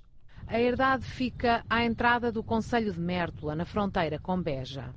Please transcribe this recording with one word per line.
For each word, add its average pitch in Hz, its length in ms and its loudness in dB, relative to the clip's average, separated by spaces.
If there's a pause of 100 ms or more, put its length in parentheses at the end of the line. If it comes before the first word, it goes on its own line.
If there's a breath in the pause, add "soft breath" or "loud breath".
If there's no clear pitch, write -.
(480 loud breath)
A 226 140 0
herdade 247 420 4
fica 233 640 0
à 233 160 2
entrada 240 480 2
do 214 120 -2
concelho 226 500 0
de 165 60 -6
Mértola, 170 560 -2
na 165 100 -2
fronteira 180 540 0
com 185 200 -2
Beja. 131 580 -4